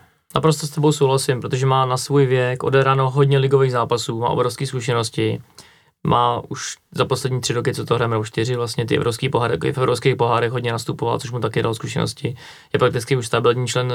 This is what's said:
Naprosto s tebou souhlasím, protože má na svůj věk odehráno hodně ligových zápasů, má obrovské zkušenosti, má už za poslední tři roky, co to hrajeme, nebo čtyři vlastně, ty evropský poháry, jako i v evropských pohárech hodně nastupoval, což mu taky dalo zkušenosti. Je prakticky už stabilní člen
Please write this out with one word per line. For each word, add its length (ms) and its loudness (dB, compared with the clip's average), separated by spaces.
Naprosto 320 2
s 40 -6
tebou 220 2
souhlasím, 480 0
protože 260 -2
má 200 2
na 100 0
svůj 300 2
věk 360 0
odehráno 480 2
hodně 280 4
ligových 340 4
zápasů, 480 -2
má 80 0
obrovské 380 -2
zkušenosti, 760 -2
má 420 2
už 280 -10
za 120 0
poslední 360 -2
tři 120 -4
roky, 220 0
co 100 -6
to 100 0
hrajeme, 200 0
nebo 100 0
čtyři 320 -2
vlastně, 300 -4
ty 100 0
evropský 320 -2
poháry, 260 0
jako 120 -2
i 60 0
v 60 -4
evropských 380 2
pohárech 360 2
hodně 200 -2
nastupoval, 460 -2
což 120 -10
mu 100 -4
taky 220 -2
dalo 120 0
zkušenosti. 640 -4
Je 60 0
prakticky 380 2
už 100 -4
stabilní 400 2
člen 280 -2